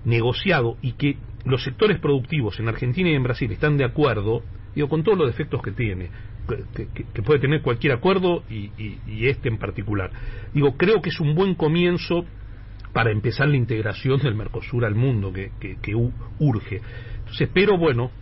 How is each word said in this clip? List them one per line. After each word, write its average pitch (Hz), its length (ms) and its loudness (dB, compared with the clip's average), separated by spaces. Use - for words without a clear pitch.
negociado 117 760 2
y 123 120 -2
que 139 220 0
los 127 180 2
sectores 170 360 2
productivos 139 600 0
en 107 80 -2
Argentina 127 420 0
y 160 40 4
en 135 100 2
Brasil 123 300 -2
están 147 240 2
de 135 80 4
acuerdo, 113 560 2
digo, 147 160 0
con 156 120 2
todos 196 160 4
los 156 100 4
defectos 127 340 -2
que 104 100 -6
tiene, 98 380 -4
que, 107 180 -6
que, - 120 -8
que - 160 -8
puede 139 180 4
tener 139 220 2
cualquier 131 320 2
acuerdo 180 560 2
y, 104 280 -8
y, 104 300 -10
y 107 200 0
este 135 200 0
en 113 120 0
particular. 101 520 -2
Digo, 143 220 4
creo 185 260 4
que 170 80 -4
es - 120 -4
un 151 140 2
buen 190 200 4
comienzo 170 680 2
para 113 200 2
empezar 117 380 2
la 143 80 4
integración 117 640 0
del 131 140 2
Mercosur 117 500 -2
al 107 100 2
mundo, 110 380 2
que, 98 260 -6
que, 95 220 -8
que 104 140 -2
u-, 120 180 2
urge. 113 400 0
Entonces, - 340 -4
pero 202 240 4
bueno 127 320 2